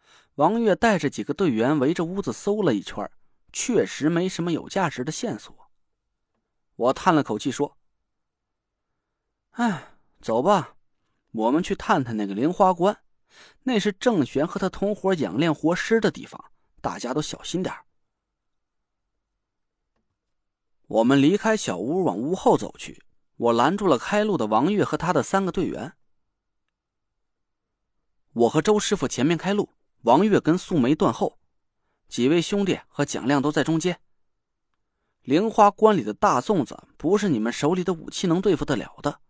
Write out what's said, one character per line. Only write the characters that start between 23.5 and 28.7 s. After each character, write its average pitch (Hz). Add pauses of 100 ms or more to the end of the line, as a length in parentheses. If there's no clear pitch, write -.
拦 127
住 202
了 143
开 208
路 208
的 117
王 113
月 196
和 151
他 165
的 156
三 190
个 180
队 170
员。 95 (2250)
“我 113
和 156
周 208